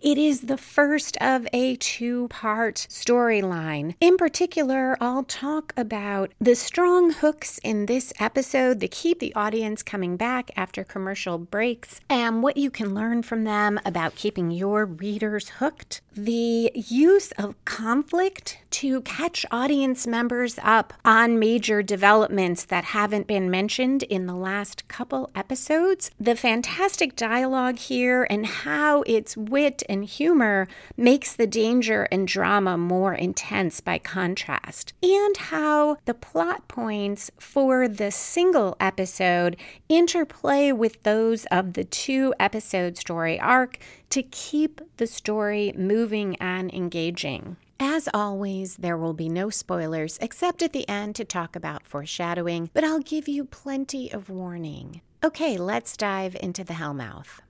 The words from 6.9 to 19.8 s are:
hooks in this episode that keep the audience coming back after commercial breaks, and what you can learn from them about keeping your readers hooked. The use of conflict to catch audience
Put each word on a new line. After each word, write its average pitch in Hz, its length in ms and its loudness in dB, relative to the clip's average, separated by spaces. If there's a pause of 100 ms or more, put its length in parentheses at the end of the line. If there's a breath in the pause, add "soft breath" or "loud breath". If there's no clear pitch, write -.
hooks - 460 0
in 208 260 -2
this 247 340 -2
episode 254 640 2
that 185 100 -4
keep 339 300 0
the - 140 -6
audience 214 480 -2
coming 180 340 -4
back 247 400 -2
after 185 260 -6
commercial 190 540 -6
breaks, 214 720 -4
and 233 340 0
what 277 140 2
you 285 120 2
can 208 240 -4
learn 226 300 0
from 226 220 -2
them 208 400 0
about 165 300 -2
keeping 185 360 -2
your 196 320 0
readers 208 640 -4
hooked. - 540 -6 (120)
The 233 640 0
use 311 580 4
of 202 300 -6
conflict 294 960 -2 (140)
to 262 300 -2
catch - 480 -6
audience 262 560 0